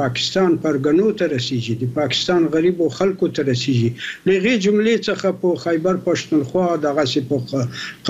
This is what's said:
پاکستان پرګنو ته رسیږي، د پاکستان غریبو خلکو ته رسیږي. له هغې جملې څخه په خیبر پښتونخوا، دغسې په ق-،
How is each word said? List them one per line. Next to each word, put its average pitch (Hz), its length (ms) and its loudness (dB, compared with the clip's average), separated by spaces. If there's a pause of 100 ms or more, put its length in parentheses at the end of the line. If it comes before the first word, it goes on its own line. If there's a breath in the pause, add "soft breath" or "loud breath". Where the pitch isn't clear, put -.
پاکستان 165 640 0
پرګنو 156 540 2
ته 185 60 0 (100)
رسیږي، 117 480 -4
د - 20 -2 (160)
پاکستان 160 560 0
غریبو 170 320 2
خلکو 180 400 0
ته 143 220 -2
رسیږي. 120 400 2 (360 loud breath)
له 185 120 4
هغې 214 160 2 (100)
جملې 214 320 4 (120)
څخه 190 200 -2 (160)
په 175 200 0
خیبر 170 300 0 (140)
پښتونخوا، 160 580 0 (220)
دغسې 143 320 0 (100)
په 147 60 0 (120)
ق-، 127 200 -2 (420 loud breath)